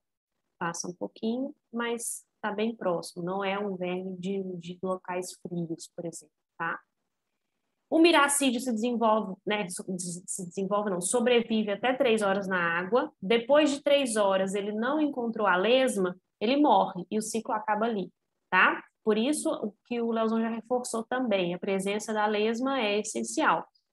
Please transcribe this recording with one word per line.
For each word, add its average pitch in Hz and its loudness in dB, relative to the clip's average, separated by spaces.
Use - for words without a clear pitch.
Passa 170 -6
um 175 -8
pouquinho, 233 -4
mas 233 -6
tá 208 -4
bem 220 -2
próximo. 170 -4
Não 190 -4
é 196 -2
um 202 -4
verme 180 -6
de, 196 -4
de 175 -12
locais 185 -6
frios, 170 -8
por 175 -10
exemplo, 160 -12
tá? 165 -6
O 320 4
miracídio 285 6
se 254 -2
desenvolve, 220 0
né, 208 0
so-, 208 -10
des-, 175 -8
se - -8
desenvolve 196 -2
não, 180 -2
sobrevive 226 0
até 247 0
três 233 2
horas 196 0
na 190 0
água. 185 0
Depois 233 4
de 277 -4
três 277 2
horas, 190 2
ele 208 -2
não 247 -2
encontrou 233 -2
a 180 6
lesma, 202 2
ele 240 2
morre 190 4
e 214 -4
o 214 0
ciclo 226 -4
acaba 214 0
ali, 202 -4
tá? 226 4
Por 214 4
isso, 269 0
o 214 -4
que 240 -4
o 233 -2
Leozão 226 0
já 226 0
reforçou 226 -4
também, 202 0
a 180 -8
presença 196 -2
da 214 2
lesma 233 0
é 208 0
essencial. 226 0